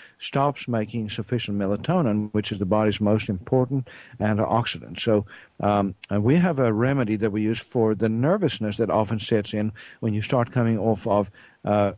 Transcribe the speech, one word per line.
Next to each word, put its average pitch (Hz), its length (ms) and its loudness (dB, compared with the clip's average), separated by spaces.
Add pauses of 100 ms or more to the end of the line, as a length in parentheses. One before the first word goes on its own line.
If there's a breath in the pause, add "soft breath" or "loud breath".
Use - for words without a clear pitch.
(200 loud breath)
stops - 480 -2
making 110 420 -4
sufficient 107 480 -4
melatonin, 107 760 0
which 107 180 0
is 101 80 -4
the 98 80 -2
body's 107 340 2
most 104 280 2
important 127 580 0 (320 loud breath)
antioxidant. 101 800 -2
So, 107 260 2 (340 loud breath)
um, 101 360 0 (160)
and 104 120 0
we 131 120 4
have 175 240 2
a 120 120 2
remedy 117 440 0
that 104 160 0
we 107 100 -2
use 113 180 0
for 110 360 0
the 110 140 0
nervousness 120 680 0
that 104 140 0
often 107 260 0
sets 104 380 -2
in 107 160 -2 (300 loud breath)
when 110 120 0
you 107 80 -2
start 120 300 0
coming 113 260 0
off 104 300 0
of, 101 240 2 (340 loud breath)
uh, 101 320 2